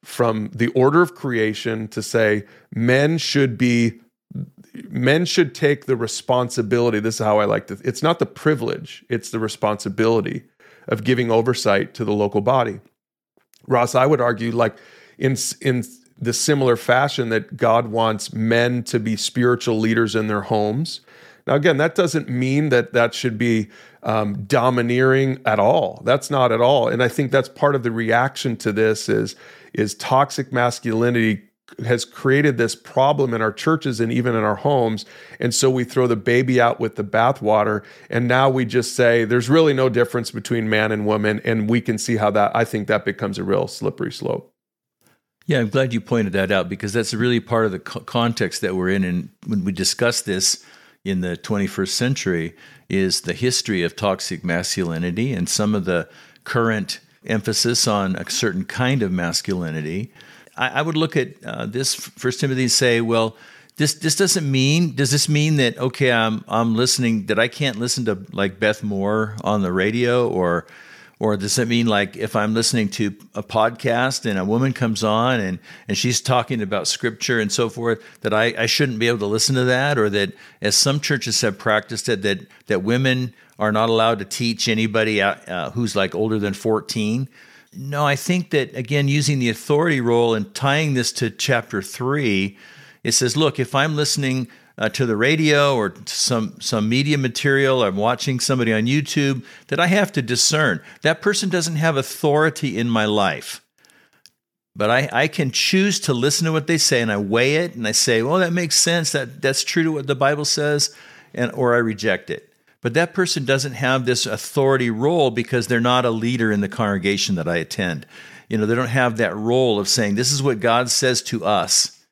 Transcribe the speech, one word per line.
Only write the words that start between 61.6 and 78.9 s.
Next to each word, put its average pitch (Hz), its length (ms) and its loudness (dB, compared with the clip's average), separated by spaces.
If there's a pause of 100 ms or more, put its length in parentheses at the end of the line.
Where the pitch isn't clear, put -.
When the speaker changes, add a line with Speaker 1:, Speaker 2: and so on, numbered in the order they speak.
Speaker 2:
this 120 300 -4
First - 440 -6
Timothy 131 240 0
and 120 80 0
say, 120 300 4
"Well, 113 340 0 (420)
this, 147 180 0
this 160 200 -2
doesn't 175 340 0
mean, 139 440 2
does 127 180 0
this 143 160 2
mean 151 300 2
that, 123 200 2
okay, 127 340 0
I'm, 113 360 0
I'm 113 280 2
listening, 117 500 0
that 104 140 0
I 120 80 2
can't 120 320 -4
listen 120 260 -4
to, 98 260 -2
like, 95 280 -2
Beth 107 240 0
Moore 107 600 -2
on 104 200 0
the 90 100 -2
radio, 120 560 2
or, 87 380 -2 (500)
or 107 200 0
does 101 200 -4
it 117 100 0
mean, 117 200 2
like, 101 300 0
if 107 180 -6
I'm 107 180 0
listening 110 360 0
to 101 260 -4 (180)
a 107 80 -8
podcast 117 880 0
and 101 80 -2
a 92 80 -2
woman 123 280 2
comes 113 300 -2
on 113 360 2
and, 92 180 -4 (300)
and 98 100 -2
she's 123 240 0
talking 123 400 0
about 95 260 -4
scripture 117 520 -2
and 104 120 0
so 117 160 0
forth, 117 320 -4 (220)
that 107 120 -2
I, 113 220 2
I 117 120 -2
shouldn't 127 320 0